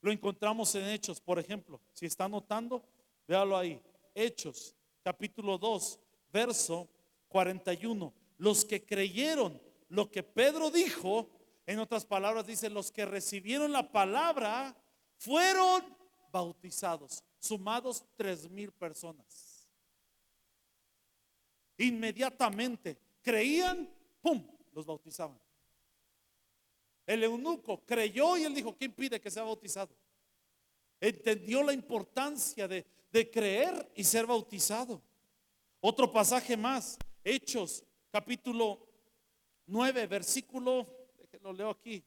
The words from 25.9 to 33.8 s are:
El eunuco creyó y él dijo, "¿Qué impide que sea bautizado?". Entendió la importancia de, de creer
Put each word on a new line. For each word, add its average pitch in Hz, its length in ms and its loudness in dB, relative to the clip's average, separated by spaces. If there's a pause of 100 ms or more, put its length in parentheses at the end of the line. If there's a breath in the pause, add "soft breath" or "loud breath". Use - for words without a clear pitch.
El 220 180 0
eunuco 233 640 -2
creyó 233 500 2
y 320 80 0
él 302 100 -2
dijo, 233 220 -6
"¿Qué 262 100 -8
impide 240 360 -6
que 202 80 -10
sea 214 140 -8
bautizado?". 208 520 -8 (1040)
Entendió 220 640 2
la 285 100 4
importancia 240 960 -4
de, 180 180 -4 (260 soft breath)
de 226 180 4
creer 226 680 0